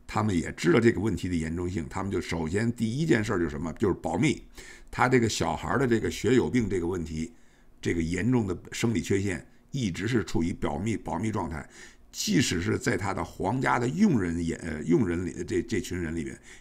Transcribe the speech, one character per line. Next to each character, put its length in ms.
他 160
们 160
也 140
知 200
道 80
这 120
个 100
问 140
题 120
的 80
严 200
重 120
性， 220
他 140
们 80
就 100
首 260
先 260
第 240
一 100
件 160
事 100
儿 60
就 60
是 40
什 100
么？ 140
就 140
是 80
保 220
密。 260
他 180
这 100
个 80
小 280
孩 140
儿 100
的 80
这 120
个 120
血 240
友 120
病 220
这 100
个 60
问 180
题， 300
这 140
个 60
严 300
重 140
的 100
生 220
理 80
缺 180
陷 240
一 180
直 180
是 160
处 200
于 100
保 240
密， 180
保 220
密 140
状 180
态。 180
即 300
使 200
是 160
在 200
他 160
的 100
皇 380
家 180
的 80
佣 340
人 240
也、 100
呃， 280
佣 240
人 180
里， 220
这， 140
这 180
群 180
人 160
里 120
面， 120